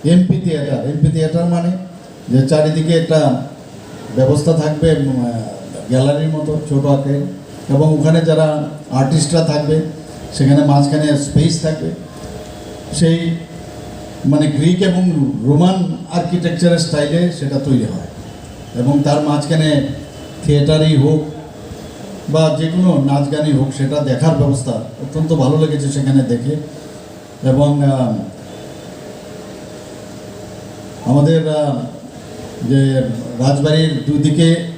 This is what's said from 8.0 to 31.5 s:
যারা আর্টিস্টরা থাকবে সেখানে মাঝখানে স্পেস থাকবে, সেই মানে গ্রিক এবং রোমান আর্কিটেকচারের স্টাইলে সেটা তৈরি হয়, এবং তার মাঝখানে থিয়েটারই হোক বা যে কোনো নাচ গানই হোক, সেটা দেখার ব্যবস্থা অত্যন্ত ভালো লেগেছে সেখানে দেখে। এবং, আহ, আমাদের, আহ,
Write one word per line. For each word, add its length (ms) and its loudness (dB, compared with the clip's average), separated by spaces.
যারা 260 4
আর্টিস্টরা 540 2
থাকবে 320 0
সেখানে 300 4
মাঝখানে 440 4
স্পেস 440 2
থাকবে, 260 -4
সেই 200 4
মানে 200 4
গ্রিক 360 2
এবং 200 2
রোমান 340 4
আর্কিটেকচারের 680 0
স্টাইলে 420 0
সেটা 260 -4
তৈরি 340 2
হয়, 160 -8
এবং 220 2
তার 160 2
মাঝখানে 400 2
থিয়েটারই 520 4
হোক 240 4
বা 100 4
যে 120 0
কোনো 200 4
নাচ 280 2
গানই 200 2
হোক, 160 2
সেটা 220 0
দেখার 360 2
ব্যবস্থা 380 0
অত্যন্ত 300 -2
ভালো 260 2
লেগেছে 300 0
সেখানে 340 2
দেখে। 320 -2
এবং, 200 4
আহ, 300 2
আমাদের, 380 6
আহ, 260 0